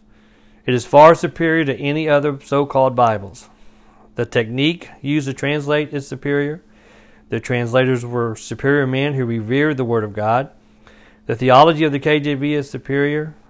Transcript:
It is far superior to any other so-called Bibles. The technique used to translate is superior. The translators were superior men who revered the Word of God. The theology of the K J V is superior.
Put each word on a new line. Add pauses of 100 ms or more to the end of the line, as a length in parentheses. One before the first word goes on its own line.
(640)
It
is
far
superior
to
any
other
so-called
Bibles. (680)
The
technique (120)
used
to
translate
is
superior. (680)
The
translators
were
superior
men
who
revered
the
Word
of
God. (800)
The
theology
of
the
K
J
V
is
superior. (140)